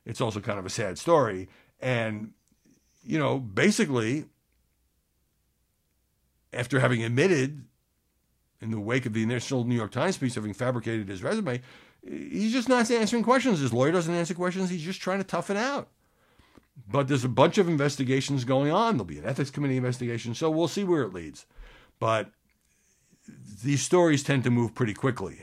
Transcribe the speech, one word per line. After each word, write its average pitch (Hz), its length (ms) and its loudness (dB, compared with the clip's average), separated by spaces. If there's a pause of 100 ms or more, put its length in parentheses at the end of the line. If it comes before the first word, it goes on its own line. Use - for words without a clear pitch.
It's 113 160 -8
also 107 180 -2
kind 101 200 -6
of 92 80 -10
a - 20 -8
sad 95 300 -6
story. 113 500 2 (320)
And, 113 500 -4 (720)
you 156 160 -2
know, 135 180 2
basically, 131 880 0 (2250)
after 123 260 0
having 123 240 2
admitted 139 600 2 (960)
in 110 100 -6
the 110 80 -4
wake 123 260 -2
of 113 80 -4
the 110 80 0
initial 120 440 0
New 123 100 0
York 110 160 -2
Times 165 260 0
piece, 127 180 -2
having 107 180 -6
fabricated 113 560 -4
his 95 120 -8
resume, 147 400 -4 (400)
he's 196 520 -4
just 254 160 -2
not 240 200 4
answering 233 340 2
questions. 247 360 4
His 127 140 0
lawyer 131 180 4
doesn't 170 220 2
answer 170 200 -2
questions. 180 360 -2
He's 175 120 -6
just 185 200 -8
trying 190 160 -2
to 190 80 -2
tough 170 240 -4
it 202 80 0
out. 269 320 -4 (960)
But 135 220 0
there's 131 160 2
a 131 40 2
bunch 139 280 6
of 185 100 4
investigations 139 760 0
going 135 260 2
on. 220 240 2
There'll 107 100 -2
be 76 140 -10
an 73 60 -10
ethics 135 260 -2
committee 139 260 -2
investigation, 120 560 -4
so 160 160 -2
we'll 160 200 0
see 202 160 -4
where 165 180 2
it 95 100 -6
leads. 82 320 -12 (540)
But 113 320 0 (1300)
these 139 200 2
stories 165 420 4
tend 135 220 0
to 127 40 2
move 120 240 2
pretty 107 200 0
quickly, 110 500 -4